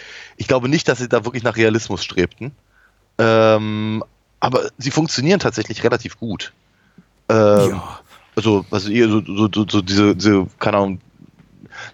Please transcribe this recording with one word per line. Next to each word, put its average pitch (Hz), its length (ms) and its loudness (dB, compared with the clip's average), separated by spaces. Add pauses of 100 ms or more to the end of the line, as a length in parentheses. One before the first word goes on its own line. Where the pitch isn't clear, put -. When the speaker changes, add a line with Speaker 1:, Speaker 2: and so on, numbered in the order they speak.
(380)
Speaker 1:
ich - 100 -6
glaube 131 220 0
nicht, 156 180 0
dass 131 120 0
sie 123 100 -4
da 113 160 2
wirklich 120 180 -6
nach 113 120 -2
Realismus 110 480 0
strebten, 101 480 -4 (640)
ähm, 110 880 2 (360)
aber - 380 -2
sie 123 140 -6
funktionieren 160 480 0
tatsächlich 110 440 -4
relativ 120 360 -2
gut. 107 340 -10 (760)
Ähm, 104 420 4
Speaker 2:
Ja. - 280 -12 (360)
Speaker 1:
also, 104 360 2
also 101 180 -4
eher 117 200 4
so, 107 160 2
so, 101 280 0
so, 104 160 0
so 104 120 0
diese, 98 340 2
diese, 95 320 2 (120)
keine 104 180 0
Ahnung, 98 240 -2 (920)